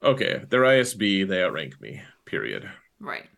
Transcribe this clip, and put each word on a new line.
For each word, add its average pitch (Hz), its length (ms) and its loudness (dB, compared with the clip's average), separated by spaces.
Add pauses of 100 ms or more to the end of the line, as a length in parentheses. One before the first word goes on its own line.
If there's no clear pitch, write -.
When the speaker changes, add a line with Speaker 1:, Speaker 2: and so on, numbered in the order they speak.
Speaker 1:
okay, - 460 0
they're 127 180 4
I 131 140 6
S 120 120 0
B, 98 320 2
they 95 180 0
outrank 76 380 -4
me, 62 220 -14 (240)
period. 52 420 -6 (320)
Speaker 2:
Right. 82 380 -12